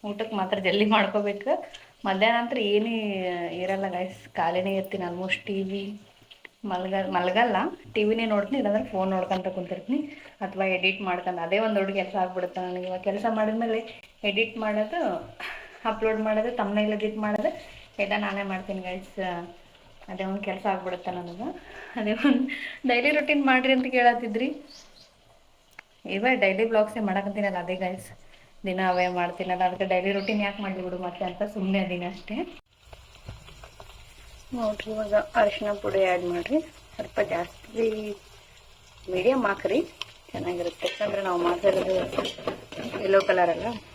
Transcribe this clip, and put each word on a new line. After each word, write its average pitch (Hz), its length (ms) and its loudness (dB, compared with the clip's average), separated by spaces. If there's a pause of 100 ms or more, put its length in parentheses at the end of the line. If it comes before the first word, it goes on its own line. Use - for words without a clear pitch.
(100)
ಊಟಕ್ಕೆ 220 300 -4
ಮಾತ್ರ 185 160 0 (100)
ಜಲ್ದಿ 202 200 4 (100)
ಮಾಡ್ಕೋಬೇಕು. 202 540 2 (580)
ಮಧ್ಯಾಹ್ನ 214 320 4
ನಂತರ 240 180 -2 (160)
ಏನೇ 226 220 2 (640)
ಇರಲ್ಲ 190 340 -2
ಗೈಸ್, 185 220 -4 (200)
ಖಾಲಿನೇ 180 420 0
ಇರ್ತೀನಿ 185 300 -6
almost. 185 280 -4 (100)
ಟಿ 196 100 -2 (120)
ವಿ 196 140 -4 (880)
ಮಲ್ಗ-, 190 440 -2
ಮಲ್ಗಲ್ಲ, 190 420 4 (380)
ಟಿ 220 140 2
ವಿನೇ 226 240 2
ನೋಡ್ತೀನಿ, 202 280 2
ಇಲ್ಲಾಂದ್ರೆ 208 320 2
ಫೋನ್ 190 220 0
ನೋಡ್ಕೊಂತ 185 420 0
ಕುಂತಿರ್ತೀನಿ, 185 440 -2 (440)
ಅಥವಾ 190 220 -2 (100)
ಎಡಿಟ್ 190 320 2
ಮಾಡ್ಕೊಂಡು. 180 380 -2
ಅದೇ 196 180 2
ಒಂದು 214 160 2
ದೊಡ್ಡ 190 100 0 (100)
ಕೆಲಸ 185 140 -4 (100)
ಆಗ್ಬಿಡುತ್ತೆ 180 420 -4
ನನಗೆ. 180 240 -4
ಇವಾಗ 185 180 -6
ಕೆಲಸ 202 160 -2 (140)
ಮಾಡಿದ್ಮೇಲೆ 220 420 0 (500)
ಎಡಿಟ್ 220 240 0 (100)
ಮಾಡೋದು, 214 360 0 (920)
ಅಪ್ಲೋಡ್ 220 360 0
ಮಾಡೋದು, 220 320 2
ಥಂಬ್‌ನೇಲ್ 208 380 2
ಎಡಿಟ್ 214 280 -2
ಮಾಡೋದು 208 260 2 (520)
ಎಲ್ಲ 196 80 -2 (140)
ನಾನೇ 196 260 -4
ಮಾಡ್ತೀನಿ 190 360 -6
ಗೈಸ್. 185 240 -8 (1000)
ಅದೇ 190 180 -4
ಒಂದು 202 180 -4
ಕೆಲಸ 190 160 -6 (100)
ಆಗ್ಬಿಡುತ್ತೆ 180 440 -6
ನನಗೆ. 175 300 -8 (500)
ಅದೇ 214 140 0 (160)
ಒಂದು 254 140 4 (500)
ಡೈಲಿ 247 260 4
ರುಟೀನ್ 294 320 2
ಮಾಡ್ರಿ 262 280 6
ಅಂತ 254 100 0 (100)
ಕೇಳತ್ತಿದ್ರಿ. 240 500 4 (1700)
ಇವಾಗ 247 180 4 (100)
ಡೈಲಿ 190 260 4
ವ್ಲಾಗ್ಸೇ 214 380 4
ಮಾಡಕತ್ತೀನಲ್ಲ, 196 560 0
ಅದೇ 185 200 -4
ಗೈಸ್, 185 240 -4 (580)
ದಿನ 185 140 0 (120)
ಅವೇ 180 140 4 (140)
ಮಾಡ್ತೀನಲ್ಲ, 180 480 0
ಅದಕ್ಕೆ 185 240 0
ಡೈಲಿ 185 240 2
ರುಟೀನ್ 208 300 0
ಯಾಕೆ 202 180 -4
ಮಾಡ್ಲಿ 185 220 -4
ಬಿಡು 180 200 -4
ಮತ್ತೆ 175 220 -4
ಅಂತ 180 140 -4 (120)
ಸುಮ್ಮನೆ 190 300 2
ಅದೀನಿ 180 300 -4
ಅಷ್ಟೇ. - 220 -8 (2250)
ನೋಡ್ರಿ, 214 380 -2
ಇವಾಗ 214 200 0 (260)
ಅರಿಶಿನ 208 300 2 (120)
ಪುಡಿ 196 260 2
ಆ್ಯಡ್ 180 240 2
ಮಾಡ್ರಿ, 175 260 0 (360)
ಸ್ವಲ್ಪ - 260 -6 (100)
ಜಾಸ್ತಿ 196 560 -2 (1300)
ಮೀಡಿಯಮ್ 226 380 4
ಹಾಕ್ರಿ, 196 280 0 (540)
ಚೆನ್ನಾಗಿರುತ್ತೆ. 175 580 -4
ಯಾಕಂದ್ರೆ 196 380 -2
ನಾವು 175 180 2
ಮಾಡ್ತಿರೋದು 185 500 4 (1080)
ಯೆಲ್ಲೋ 196 260 8
ಕಲರ್ 175 280 6
ಅಲ್ಲ. 208 120 -2 (260)